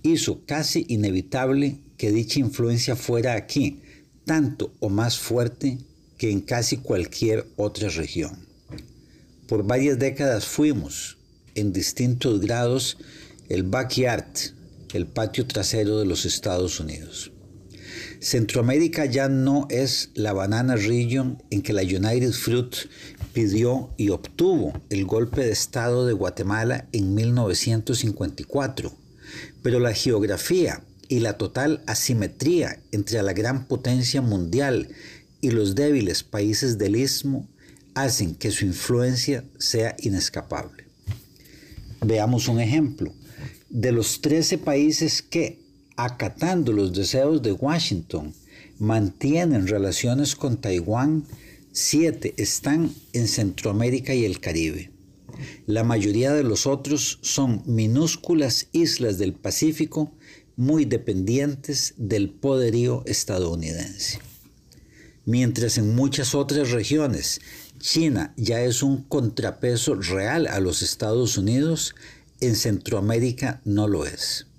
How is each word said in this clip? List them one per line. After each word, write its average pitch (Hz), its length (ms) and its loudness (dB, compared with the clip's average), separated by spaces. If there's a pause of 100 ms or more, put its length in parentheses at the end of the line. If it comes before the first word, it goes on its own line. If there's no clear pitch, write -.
hizo 151 440 0
casi 151 420 -2
inevitable 131 920 0 (160)
que 107 160 0
dicha 117 260 2
influencia 120 560 2
fuera 120 400 0
aquí, - 480 -2 (420)
tanto 156 540 0
o 107 100 -2
más 110 300 0
fuerte 120 600 -2 (400)
que 113 120 0
en 101 100 2
casi 120 380 -2
cualquier 107 680 0 (100)
otra 104 320 -2
región. - 580 -6 (1000)
Por 104 160 0
varias 131 340 2
décadas 131 480 0
fuimos, 139 720 -2 (380)
en 104 160 0
distintos 120 680 0
grados, 120 560 0 (520)
el 92 160 0
backyard, 120 600 0 (680)
el 90 140 -4
patio 113 400 -4
trasero 107 520 0
de 104 80 0
los 85 180 -2
Estados 90 540 -2
Unidos. 78 540 -12 (880)
Centroamérica 135 840 2
ya 135 240 0
no 139 400 2
es - 460 -2
la 104 180 -2
banana 110 440 2
region 120 760 0
en 101 120 0
que - 100 -4
la 98 100 2
United 107 500 2
Fruit 123 420 -2 (580)
pidió 117 640 2
y 101 140 2
obtuvo 143 640 2 (180)
el 98 160 0
golpe 120 360 0
de 113 100 2
estado 123 540 0
de 120 60 2
Guatemala 101 800 -2
en 98 220 0
mil 117 200 4
novecientos 113 640 0
cincuenta 101 440 -4
y - 20 -10
cuatro, - 480 -4 (680)
pero 123 160 2
la 120 140 2
geografía 107 920 0 (240)
y 123 140 0
la 110 180 -2
total 135 480 -2
asimetría 120 960 0 (100)
entre 104 320 -2
la 98 120 0
gran 123 320 -2
potencia 127 540 0
mundial 110 680 0 (520)
y 131 100 2
los 104 260 2
débiles 135 480 2
países 107 540 0
del 101 180 2
Istmo 135 500 -2 (480)
hacen 113 400 0
que - 160 -4
su - 140 -2
influencia 123 800 0 (140)
sea 113 420 0
inescapable. - 880 -4 (1120)
Veamos 113 480 2
un 117 100 2
ejemplo. 123 540 0 (560)
De 120 240 0
los 113 280 0
trece 156 380 2
países 151 640 2
que, - 380 -4 (360)
acatando 123 760 0
los 98 200 2
deseos 131 500 2
de 107 100 2
Washington, 90 840 -2 (440)
mantienen 113 880 2
relaciones 107 680 0
con 127 260 -2
Taiwán, 117 680 0 (460)
siete 156 640 0
están - 580 0 (180)
en 117 160 0
Centroamérica 117 840 0
y 117 100 4
el 90 160 -2
Caribe. 82 500 -4 (760)
La 110 180 2
mayoría 117 480 2
de 147 100 4
los 113 240 0
otros 139 560 -2
son 123 440 0
minúsculas 127 1040 2
islas 123 460 0
del 95 160 0
Pacífico, 156 800 -2 (440)
muy 143 280 2
dependientes 135 1120 -2
del 101 340 0
poderío 123 760 2
estadounidense. 85 1120 -4 (1080)
Mientras 117 540 2
en 107 160 2
muchas 139 400 0
otras 139 360 0
regiones 123 720 0 (380)
China 151 580 0
ya 113 260 0
es 123 200 2
un 135 200 2
contrapeso 120 920 0
real 98 520 0
a 98 120 -2
los 90 240 0
Estados 113 540 0
Unidos, 135 580 0 (460)
en 120 160 2
Centroamérica 117 1080 0
no 104 220 2
lo 87 200 0
es. - 400 -6 (120)